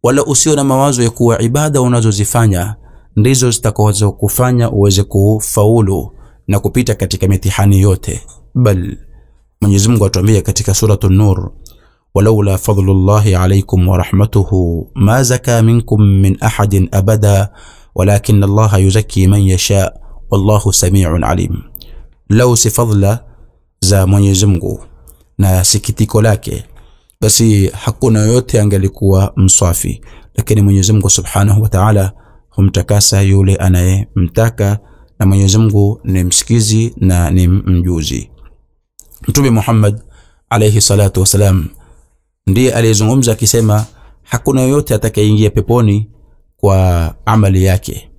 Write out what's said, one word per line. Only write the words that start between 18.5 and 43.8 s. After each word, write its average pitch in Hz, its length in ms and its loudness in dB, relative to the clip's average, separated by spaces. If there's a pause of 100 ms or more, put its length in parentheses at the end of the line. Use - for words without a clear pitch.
yuzakki 95 500 0
man 101 140 2
yasha 95 500 0 (380)
wallahu 98 420 0
sami'un 90 520 0
alim." 87 380 -4 (680)
Lau 120 280 2
si 113 140 0
fadla 107 540 0 (560)
za 95 260 2
Mwenyezi 98 400 2
Mungu 78 380 -4 (540)
na 95 260 0
sikitiko 107 580 -2
lake, - 420 -2 (560)
basi 107 480 2
hakuna 110 520 -2
yote 113 400 0
angelikuwa 98 760 0
mswafi, - 640 0 (340)
lakini 107 280 0
Mwenyezi 98 300 2
Mungu 98 180 0
Subhanahu 101 520 0
wa 110 60 -2
Ta'ala 98 440 0 (380)
humtakasa 98 720 0
yule 95 340 2
anayemtaka, 98 1200 0 (400)
na 98 80 0
Mwenyezi 98 320 2
Mungu 104 460 0
ni 92 200 -2
msikizi 110 720 -2
na 87 340 0
ni 90 180 2
mjuzi. 87 840 -2 (1000)
Mtume 139 220 0
Muhammad 110 520 0 (480)
alayhi 107 300 2
salatu 98 400 0
wasalam 95 480 0 (800)
ndiye 120 280 0
aliyezungumza 113 580 0
akisema, 110 540 0 (360)